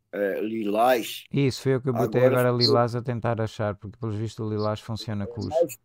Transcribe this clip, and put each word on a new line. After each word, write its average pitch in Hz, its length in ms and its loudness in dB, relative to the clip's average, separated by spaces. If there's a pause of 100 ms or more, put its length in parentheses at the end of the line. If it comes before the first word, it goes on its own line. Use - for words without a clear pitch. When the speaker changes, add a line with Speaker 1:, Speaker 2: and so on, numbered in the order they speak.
(120)
Speaker 1:
é, 95 280 -2
lilás. 110 920 0
Speaker 2:
Isso, 139 300 0
foi 135 120 2
eu 127 80 -2
que 131 60 -4
eu 131 60 0
botei 123 300 2
Speaker 1:
Agora 127 160 6
Speaker 2:
agora 123 120 4
Speaker 1:
ficou - 0 -
Speaker 2:
lilás 120 420 4
a 123 80 -4
tentar 117 380 -2
achar, 107 340 -2
porque 95 240 -16
pelos 110 160 -6
vistos 110 320 -6
o - 40 -4
lilás 107 300 -2
funciona 104 460 -6
com 101 180 -8
os 127 160 0
Speaker 1:
Mas, - 240 0